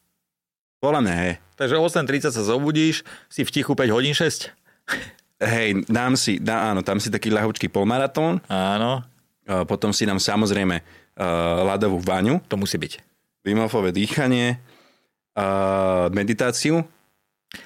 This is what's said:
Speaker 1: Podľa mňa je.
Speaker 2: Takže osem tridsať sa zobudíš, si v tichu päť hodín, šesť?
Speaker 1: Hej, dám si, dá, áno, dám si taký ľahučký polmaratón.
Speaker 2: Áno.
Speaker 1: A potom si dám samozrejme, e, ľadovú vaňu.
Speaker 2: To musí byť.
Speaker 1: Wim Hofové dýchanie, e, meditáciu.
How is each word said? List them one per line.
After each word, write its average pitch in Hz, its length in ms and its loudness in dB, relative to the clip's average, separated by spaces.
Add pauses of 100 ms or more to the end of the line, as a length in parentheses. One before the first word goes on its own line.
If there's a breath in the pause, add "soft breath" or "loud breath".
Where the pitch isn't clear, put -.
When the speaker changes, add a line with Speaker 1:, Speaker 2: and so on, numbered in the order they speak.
(800)
Speaker 1:
Podľa 143 220 2
mňa 95 200 2
je. 90 120 0 (220)
Speaker 2:
Takže 135 240 0
osem 165 260 2
tridsať 139 300 0
sa 113 100 -2
zobudíš, 151 560 2 (260 loud breath)
si - 200 -4
v - 60 -8
tichu 143 200 0
päť 127 220 2
hodín, 131 180 2
šesť? - 380 -2 (880 loud breath)
Speaker 1:
Hej, 110 480 0
dám 123 280 2
si, 117 220 0
dá, 110 340 0
áno, 95 120 0
dám 98 160 0
si 101 100 -4
taký 107 220 -2
ľahučký 107 360 0
polmaratón. 135 800 0
Speaker 2:
Áno. 107 600 -2 (380)
Speaker 1:
A 92 180 -2
potom 104 280 0
si 98 120 0
dám 101 160 0
samozrejme, 101 580 0
e, 85 60 -6 (800 loud breath)
ľadovú 98 360 0
vaňu. 92 460 0
Speaker 2:
To - 120 -6
musí 98 180 -4
byť. 78 240 -8 (440)
Speaker 1:
Wim 104 160 0
Hofové 107 320 0
dýchanie, 123 680 0 (760 soft breath)
e, 104 120 -2 (680)
meditáciu. 120 720 0 (840 loud breath)